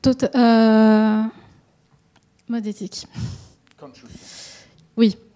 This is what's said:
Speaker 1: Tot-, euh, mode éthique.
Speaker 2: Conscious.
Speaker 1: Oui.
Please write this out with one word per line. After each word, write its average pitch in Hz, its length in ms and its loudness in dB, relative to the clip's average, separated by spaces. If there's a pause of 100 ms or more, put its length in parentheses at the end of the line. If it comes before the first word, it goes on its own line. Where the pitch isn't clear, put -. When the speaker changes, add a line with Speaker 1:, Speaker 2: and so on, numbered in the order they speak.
Speaker 1:
Tot-, 262 340 -2
euh, 220 840 2 (1300)
mode 233 180 -8
éthique. - 400 -14 (720)
Speaker 2:
Conscious. - 280 -20 (920)
Speaker 1:
Oui. 220 180 2 (200)